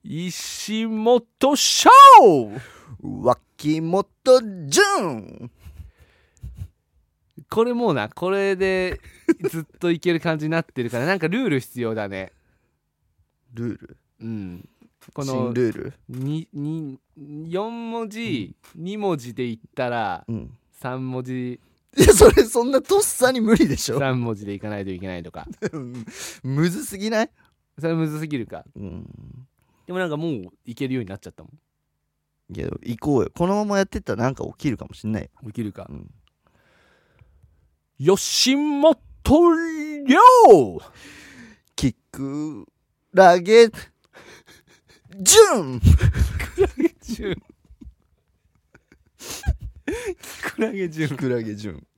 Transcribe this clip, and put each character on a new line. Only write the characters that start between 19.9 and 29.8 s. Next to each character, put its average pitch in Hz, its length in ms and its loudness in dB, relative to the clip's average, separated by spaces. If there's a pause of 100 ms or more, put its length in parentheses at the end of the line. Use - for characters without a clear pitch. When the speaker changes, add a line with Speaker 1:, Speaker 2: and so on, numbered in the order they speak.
Speaker 2:
う 113 60 -8
ん。 90 240 -12 (160)
Speaker 1:
三 131 360 -10
文 127 140 -8
字 127 380 -10 (360)
Speaker 2:
い - 40 4
や、 - 120 8
そ - 180 10
れ - 120 4
そ 233 200 0
ん 262 80 -2
な 262 100 2
と 403 180 0
っ - 20 2
さ 254 300 0
に 254 100 -2
無 220 140 4
理 180 120 2
で - 80 -2
し - 160 -6
ょ。 131 80 -4
Speaker 1:
三 131 220 -2
文 113 140 -6
字 101 100 -16
で 101 80 -10
い 98 60 -12
か 107 100 -12
な 104 100 -8
い 98 60 -8
と 95 60 -10
い 90 80 -10
け 95 80 -12
な 90 100 -10
い 85 60 -14
と 87 80 -18
か。 76 160 -16 (460)
Speaker 2:
<laughs> - 500 -18
む 143 260 -2
ず 277 160 -8
す 196 120 -14
ぎ 208 120 -6
な 220 140 -2
い？ 226 60 -6 (500)
Speaker 1:
そ 160 80 -6
れ 165 80 -2
む 160 120 -2
ず 151 120 -8
す 160 80 -10
ぎ 147 100 -8
る 110 80 -8
か。 80 180 -18 (120)
Speaker 2:
う - 40 -18
ん。 90 260 -14 (840)